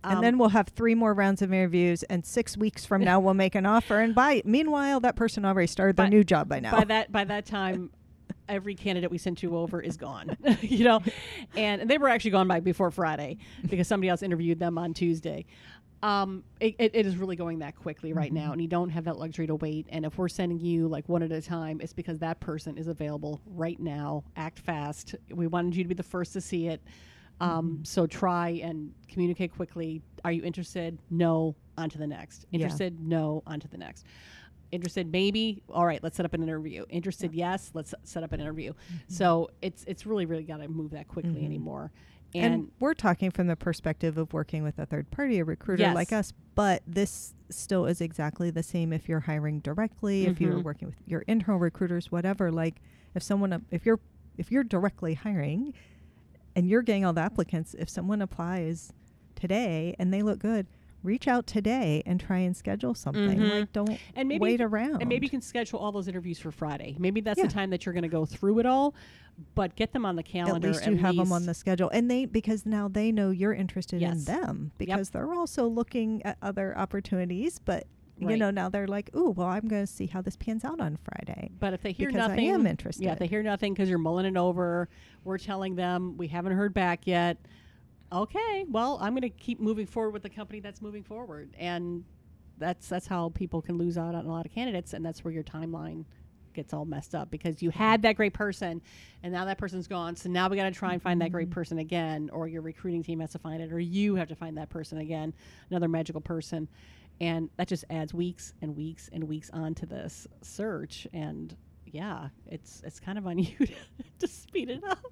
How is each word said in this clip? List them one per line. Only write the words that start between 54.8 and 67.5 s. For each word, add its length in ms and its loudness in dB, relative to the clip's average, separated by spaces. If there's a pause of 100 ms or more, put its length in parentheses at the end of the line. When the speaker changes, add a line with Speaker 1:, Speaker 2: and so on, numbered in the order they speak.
Speaker 1:
hiring 580 0 (840)
and 140 4
you're 140 6
getting 240 2
all 80 4
the 80 2
applicants, 560 -2
if 100 -6
someone 320 -2
applies 720 -4 (420)
today 640 0
and 140 2
they 100 2
look 160 2
good, 280 0 (380)
reach 240 0
out 180 4
today 580 2
and 160 0
try 180 0
and 180 2
schedule 360 -2
something. 460 2
Speaker 2:
Mm-hmm. 220 4
Speaker 1:
Like, 120 -4
don't 260 0 (180)
Speaker 2:
And 120 0
maybe 120 0
Speaker 1:
wait 120 6
Speaker 2:
you 60 4
can, 80 2
Speaker 1:
around. 340 0
Speaker 2:
and 80 0
maybe 180 2
you 40 -2
can 100 -2
schedule 380 -4
all 140 -2
those 160 -4
interviews 320 -6
for 100 -8
Friday. 480 -6
Maybe 220 2
that's 200 0
the 60 6
Speaker 1:
Yeah. 40 2